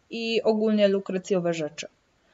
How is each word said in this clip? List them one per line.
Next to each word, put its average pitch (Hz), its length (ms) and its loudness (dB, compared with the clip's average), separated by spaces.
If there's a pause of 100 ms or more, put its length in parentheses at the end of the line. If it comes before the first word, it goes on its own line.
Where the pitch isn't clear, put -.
(100)
i 226 320 -2
ogólnie 214 460 4
lukrecjowe 185 680 -2
rzeczy. 160 320 -8 (480)